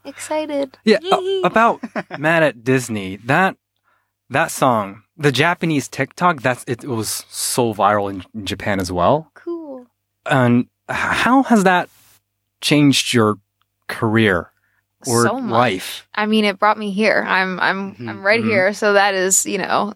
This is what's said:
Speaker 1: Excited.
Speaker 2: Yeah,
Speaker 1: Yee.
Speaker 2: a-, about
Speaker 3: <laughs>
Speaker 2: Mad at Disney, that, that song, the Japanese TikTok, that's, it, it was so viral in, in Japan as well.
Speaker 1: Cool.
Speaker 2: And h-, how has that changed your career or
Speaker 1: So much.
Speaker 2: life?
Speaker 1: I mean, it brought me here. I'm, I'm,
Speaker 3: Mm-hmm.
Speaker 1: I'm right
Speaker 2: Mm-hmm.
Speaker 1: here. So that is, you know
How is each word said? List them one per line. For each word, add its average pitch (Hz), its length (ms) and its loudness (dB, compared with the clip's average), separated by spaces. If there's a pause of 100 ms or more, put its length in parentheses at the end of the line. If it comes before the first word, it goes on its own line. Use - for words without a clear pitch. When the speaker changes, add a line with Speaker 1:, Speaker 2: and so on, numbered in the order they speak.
Speaker 1:
Excited. 294 800 -6
Speaker 2:
Yeah, 214 180 4
Speaker 1:
Yee. 381 420 -2
Speaker 2:
a-, - 20 0
about 226 320 2 (220)
Speaker 3:
<laughs> 175 180 -14
Speaker 2:
Mad 160 240 2
at 127 220 -2
Disney, 113 520 -2 (100)
that, 170 300 0 (720)
that 156 200 0
song, 110 520 0 (160)
the 147 120 2
Japanese 156 580 0
TikTok, 160 520 -2
that's, 123 260 -2
it, 120 180 -6
it 143 40 -10
was 110 400 -6
so - 460 -2
viral 101 340 2
in, 98 240 -10
in 107 140 -10
Japan 98 340 -4
as 90 100 -6
well. 98 440 0
Speaker 1:
Cool. 302 520 -12 (380)
Speaker 2:
And 123 440 2 (200)
h-, - 80 -6
how - 460 0
has 226 220 2
that 180 260 2 (680)
changed 147 540 2
your 107 240 2 (500)
career 107 600 2 (560)
or 117 180 2
Speaker 1:
So 240 160 0
much. 233 100 -6
Speaker 2:
life? 113 640 -2
Speaker 1:
I 214 120 -2
mean, 214 180 2
it 202 140 -2
brought 208 200 2
me 214 120 -8
here. 202 360 0
I'm, 185 340 0
I'm, 190 320 -2
Speaker 3:
Mm-hmm. - 160 -12
Speaker 1:
I'm 196 140 -10
right 208 180 2
Speaker 2:
Mm-hmm. 220 100 -2
Speaker 1:
here. 196 220 2
So 208 220 0
that 196 200 4
is, 190 320 0
you 202 120 -4
know 202 380 -2